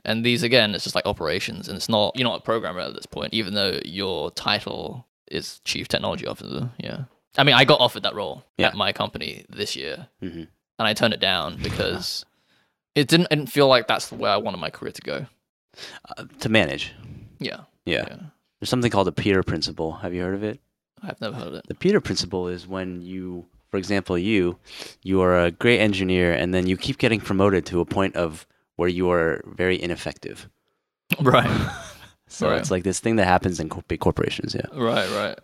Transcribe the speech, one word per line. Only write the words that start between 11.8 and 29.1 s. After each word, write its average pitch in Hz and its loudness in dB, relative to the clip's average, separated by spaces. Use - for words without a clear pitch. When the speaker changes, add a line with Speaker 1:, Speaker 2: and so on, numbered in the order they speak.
Speaker 1:
it 147 2
didn't, 165 6
it 151 4
didn't 143 -4
feel 143 6
like 123 6
that's - 0
the 117 -12
way 120 0
I 101 4
wanted 104 -4
my 78 -4
career - -10
to - -16
go. 71 -6
Speaker 2:
Uh, - -12
to - -2
manage. 80 2
Speaker 1:
Yeah. - -8
Speaker 2:
Yeah. - 0
Speaker 1:
Yeah. - -14
Speaker 2:
There's - -6
something 120 2
called 98 4
the 82 -2
Peter 95 2
Principle. 80 -4
Have 90 -8
you 90 -4
heard 92 -2
of 101 -6
it? 107 -6
Speaker 1:
I've - -10
never - -8
heard 110 -10
of 71 -10
it. - -14
Speaker 2:
The 87 -8
Peter 196 2
Principle 90 -4
is 90 -8
when 92 -6
you, 90 -10
for 101 -2
example, 95 0
you, 90 2
you 95 4
are 90 6
a 87 2
great 117 4
engineer, 92 4
and 87 0
then 90 2
you 92 4
keep - -4
getting 113 2
promoted 95 4
to 87 0
a 85 2
point 98 0
of 80 -4
where 87 0
you 90 0